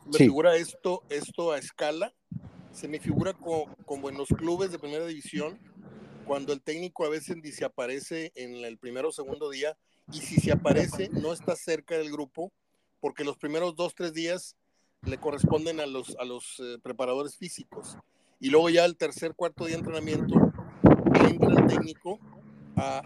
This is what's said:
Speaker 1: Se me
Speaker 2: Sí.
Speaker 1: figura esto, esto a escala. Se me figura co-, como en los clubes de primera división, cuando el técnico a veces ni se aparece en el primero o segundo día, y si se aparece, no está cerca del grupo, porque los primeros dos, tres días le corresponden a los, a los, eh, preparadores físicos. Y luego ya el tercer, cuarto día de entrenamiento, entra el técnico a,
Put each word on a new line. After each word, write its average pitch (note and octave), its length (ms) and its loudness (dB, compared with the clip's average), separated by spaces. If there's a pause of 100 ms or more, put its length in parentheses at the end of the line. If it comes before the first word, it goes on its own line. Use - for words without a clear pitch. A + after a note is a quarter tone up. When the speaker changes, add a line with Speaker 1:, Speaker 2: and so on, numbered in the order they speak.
Speaker 1:
Se - 60 -16
me D3+ 80 2
Speaker 2:
Sí. D3+ 80 10
Speaker 1:
figura D#3+ 300 6
esto, F3 540 -2
esto D3 420 -4
a D3 60 -2
escala. E3 560 -6 (580)
Se - 160 -14
me D3+ 120 -8
figura E3+ 340 -2
co-, D#3+ 360 -4 (160)
como C#3 240 -8
en C3+ 80 -12
los C#3 120 -4
clubes E3+ 420 -2
de E3+ 80 -12
primera D3 260 -8
división, D#3 540 -10 (640)
cuando C#3 280 -4
el C3+ 80 -10
técnico E3+ 440 -6
a D3 40 -2
veces D#3 280 -6
ni D3+ 140 -16
se - 140 -8
aparece C3+ 680 -8
en B2 200 -12 (100)
el A2+ 120 -12
primero B2+ 320 -6
o - 20 -8
segundo C#3+ 380 -8
día, C#3 280 -6 (340)
y D#3 100 -12
si - 180 2
se - 120 4
aparece, D3+ 580 2
no D#3+ 240 -4
está E3+ 220 -4
cerca D#3+ 420 -4
del D3+ 140 -4
grupo, D3 400 -10 (480)
porque D3 240 -6
los C#3+ 140 -4
primeros D#3+ 380 -2
dos, E3 200 -4
tres F3 180 -6
días E3+ 420 -6 (480)
le C3+ 140 -4
corresponden D#3 640 0
a D3+ 40 -4
los, C3 320 -8
a B2 80 -6
los, B2 340 -12
eh, B2 220 -10
preparadores B2+ 560 -4
físicos. - 600 -14 (420)
Y C3 100 -2
luego E3 200 6
ya E3+ 160 6
el F3 120 0
tercer, D#3+ 380 -6
cuarto E3+ 300 -6
día E3 100 -6
de E3 40 -6
entrenamiento, D#3 560 -2 (920)
entra - 220 4
el - 180 8
técnico - 520 -2 (560)
a, C3+ 300 -2